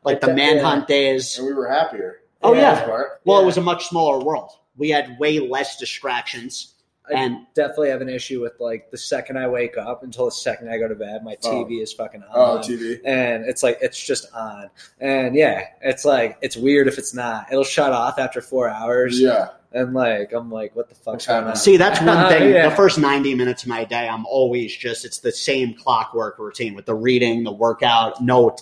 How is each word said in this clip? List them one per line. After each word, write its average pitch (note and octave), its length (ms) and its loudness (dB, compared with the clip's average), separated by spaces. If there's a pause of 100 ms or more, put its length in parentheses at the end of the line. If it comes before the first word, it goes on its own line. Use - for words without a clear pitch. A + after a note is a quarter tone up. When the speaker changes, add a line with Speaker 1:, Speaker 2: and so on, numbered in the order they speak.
Speaker 1:
Like, C3+ 160 4
the - 80 2
Speaker 2:
Like - 80 2
that, - 0 -
Speaker 1:
manhunt C#3+ 520 2
Speaker 2:
yeah. C#3+ 80 4
Speaker 1:
days. C3+ 420 0
Speaker 3:
And C3 100 -6
we C#3 60 -4
were B2 140 -4
happier. B2+ 520 -4 (220)
Speaker 1:
Oh, A3+ 100 8
Speaker 2:
Yeah. C4+ 80 6
Speaker 1:
yeah. - 240 4
Speaker 3:
Part. A2+ 400 -6
Speaker 1:
Well, G3 140 6
it - 20 8
Speaker 2:
Yeah. F#3+ 60 6
Speaker 1:
was F3 100 2
a F3 60 0
much F3 260 -2
smaller D3+ 360 0
world. D3 260 -4 (260)
We D3+ 140 -2
had C#3 280 -2
way D3+ 220 0
less C3+ 380 -4
distractions. B2 960 -8 (360)
Speaker 2:
I D3 40 -2
Speaker 1:
And B2+ 240 -2 (160)
Speaker 2:
definitely D3 360 0
have C3 120 -4
an C3 60 -8
issue B2+ 320 -8
with, A#2 200 -8
like, A2+ 300 -8
the A#2+ 80 -14
second C3 380 -6
I B2+ 120 -4
wake A#2+ 300 -4
up A#2+ 260 -8
until B2 220 -6
the A#2 60 -4
second A#2 360 -8
I A2+ 100 -6
go A2+ 100 -2
to A2 80 -6
bed, G#2+ 280 -10
my G#2+ 200 -14
Speaker 3:
Oh. A2+ 200 -2
Speaker 2:
T A2 40 -14
V A2+ 120 -6
is A2 120 -10
fucking G#2+ 300 -12
on. G2+ 120 -20
Speaker 3:
Oh, A#2 280 2
T A#2+ 140 -6
V. A2+ 280 -8
Speaker 2:
And B2 420 -2
it's B2+ 160 -6
like, A#2+ 180 0
it's B2+ 200 -4
just - 340 -6
on. G#2 360 -14 (300)
And C3+ 360 -2
yeah, A2+ 260 2 (200)
it's C3 220 -2
like, B2 360 2
it's B2 160 -8
weird C3+ 320 4
if C3+ 100 -4
it's - 160 -10
not. A#2 360 -8
It'll C3+ 140 2
shut C#3 280 0
off B2 260 -2
after B2+ 220 -4
four B2 280 -2
hours. B2 520 0
Speaker 3:
Yeah. B2 280 4 (240)
Speaker 2:
And, B2+ 220 -4
like, A2 380 -2
I'm A#2 180 -8
like, A2 240 -10
"What A#2 140 -8
the - 60 -20
fuck's - 120 -20
Speaker 3:
What's A2+ 200 -8
Speaker 2:
going A2+ 120 0
Speaker 3:
happening? A2+ 120 -4
Speaker 2:
on?" A2 60 -4
Speaker 1:
See, F#3+ 200 8
that's F#3 240 4
one E3+ 280 6
Speaker 2:
<laughs> F3+ 40 6
Speaker 1:
thing. D3+ 220 6
Speaker 2:
Yeah. D#3+ 160 6
Speaker 1:
The D#3 60 -2
first F#3+ 220 6
ninety C#3 360 4
minutes B2 300 0
of B2 40 -12
my A#2 160 -4
day, A#2+ 240 -4
I'm A2 180 -6
always B2 480 0
just, A#2 300 -8
it's - 140 -12
the A#2 140 -4
same C3 420 -2
clockwork A2+ 640 -2
routine G#2+ 360 -10
with G2+ 120 -16
the A2+ 80 -2
reading, A#2 500 2
the G#2 80 -6
workout, A#2 720 0
no, B2 400 4